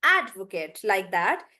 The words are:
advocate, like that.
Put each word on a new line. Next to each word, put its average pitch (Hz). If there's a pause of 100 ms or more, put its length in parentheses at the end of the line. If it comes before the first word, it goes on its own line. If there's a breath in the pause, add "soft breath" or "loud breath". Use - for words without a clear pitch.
advocate, 196
like 190
that. 196 (160 soft breath)